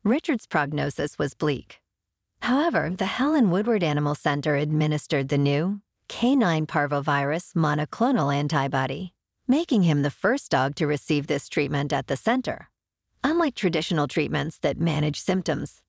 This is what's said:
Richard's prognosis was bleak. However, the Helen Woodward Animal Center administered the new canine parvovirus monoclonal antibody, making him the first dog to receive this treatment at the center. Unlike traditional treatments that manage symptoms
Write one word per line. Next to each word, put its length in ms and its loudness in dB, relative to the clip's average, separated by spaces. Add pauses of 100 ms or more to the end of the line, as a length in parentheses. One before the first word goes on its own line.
Richard's 420 0
prognosis 720 -2
was 140 -2
bleak. 480 -4 (640)
However, 520 2
the 120 -2
Helen 440 2
Woodward 320 2
Animal 320 0
Center 420 0
administered 720 0
the 80 2
new 420 0 (280)
canine 580 2
parvovirus 880 0
monoclonal 800 0
antibody, 800 -2 (320)
making 380 2
him 180 4
the 80 0
first 400 -2
dog 240 2
to 120 -2
receive 420 -2
this 200 -2
treatment 460 -2
at 140 -4
the 80 -2
center. 520 -2 (560)
Unlike 300 0
traditional 520 0
treatments 520 -2
that 200 -2
manage 400 0
symptoms 720 -4